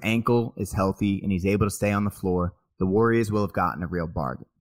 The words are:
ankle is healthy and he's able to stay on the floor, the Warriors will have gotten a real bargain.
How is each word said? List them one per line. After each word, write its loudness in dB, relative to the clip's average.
ankle 2
is -6
healthy 0
and -2
he's 0
able 2
to 0
stay 0
on 0
the -2
floor, 0
the 0
Warriors 4
will 0
have -2
gotten -2
a -4
real -4
bargain. -6